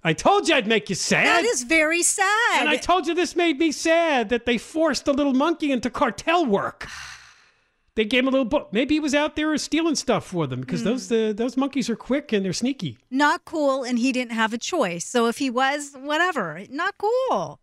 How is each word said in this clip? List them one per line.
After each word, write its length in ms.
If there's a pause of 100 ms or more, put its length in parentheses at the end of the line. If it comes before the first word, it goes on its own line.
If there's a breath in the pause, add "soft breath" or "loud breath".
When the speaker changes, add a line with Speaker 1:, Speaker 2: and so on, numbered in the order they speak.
Speaker 1:
I 120
told 340
you 80
I'd 100
make 220
you 80
sad. 300
Speaker 2:
That 180
is 180
very 400
sad. 580
Speaker 1:
And 80
I 80
told 300
you 80
this 220
made 240
me 100
sad, 600
that 140
they 140
forced 460
the 100
little 200
monkey 360
into 200
cartel 540
work. 480
<sighs> 60 (960 loud breath)
They 100
gave 160
him 80
a 20
little 140
book. 260
Maybe 240
he 60
was 120
out 220
there 240
stealing 380
stuff 280
for 220
them, 140
because 220
Speaker 2:
Hmm. 40
Speaker 1:
those, 220
the, 280
those 200
monkeys 340
are 60
quick 360
and 120
they're 80
sneaky. 440 (140)
Speaker 2:
Not 340
cool, 380
and 160
he 140
didn't 220
have 180
a 60
choice. 460
So 220
if 120
he 120
was, 480
whatever. 720
Not 260
cool. 680